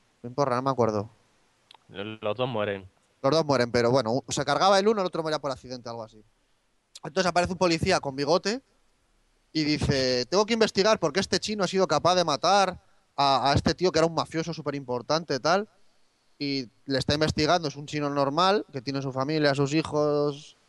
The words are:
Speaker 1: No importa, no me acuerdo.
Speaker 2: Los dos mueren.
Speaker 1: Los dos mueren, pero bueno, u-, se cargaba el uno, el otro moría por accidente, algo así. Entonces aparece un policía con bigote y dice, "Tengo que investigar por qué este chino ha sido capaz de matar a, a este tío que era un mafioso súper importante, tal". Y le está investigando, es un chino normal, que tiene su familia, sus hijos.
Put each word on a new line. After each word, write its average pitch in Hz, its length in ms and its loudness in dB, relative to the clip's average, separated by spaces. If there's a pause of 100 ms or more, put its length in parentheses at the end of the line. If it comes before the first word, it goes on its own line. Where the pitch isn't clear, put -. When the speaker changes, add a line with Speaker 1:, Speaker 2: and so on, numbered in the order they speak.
(240)
Speaker 1:
No 120 60 -12
importa, 127 260 0
no 127 80 -2
me 135 80 0
acuerdo. 110 380 0 (800)
Speaker 2:
Los 107 480 -8
dos 127 120 -2
mueren. 104 400 -6 (320)
Speaker 1:
Los 135 100 0
dos 160 140 2
mueren, 123 260 2
pero 120 200 4
bueno, 117 220 2
u-, 131 160 -2
se 147 160 -4
cargaba 175 340 4
el 202 80 2
uno, 214 140 2
el 180 60 -2
otro 165 140 -4
moría 156 180 -4
por 143 120 -6
accidente, 123 380 -12
algo 117 140 -12
así. 110 200 -20 (800)
Entonces 180 260 0
aparece 175 240 0
un 170 60 -8
policía 170 400 2
con 131 160 -6
bigote 175 460 0 (920)
y 156 100 0
dice, 131 640 0
"Tengo 208 180 2
que 226 80 -2
investigar 214 460 2
por 156 140 -2
qué 180 60 0
este - 200 -2
chino 208 240 -4
ha 175 40 0
sido 185 200 0
capaz 160 280 2
de 180 80 2
matar 180 560 2 (360)
a, 139 360 2
a - 20 2
este 156 220 0
tío 180 160 2
que 160 80 2
era 165 80 4
un 165 80 -4
mafioso 156 380 -4
súper 143 220 -8
importante, 139 640 -4
tal". 180 280 0 (720)
Y 139 280 -6 (180)
le 135 140 -2
está 147 140 -2
investigando, 151 540 0
es 139 80 -8
un 147 120 -14
chino 147 220 -4
normal, 147 600 0
que 135 100 -8
tiene 135 200 -6
su 135 120 -6
familia, 143 420 0
sus 139 200 0
hijos. 147 800 -2 (120)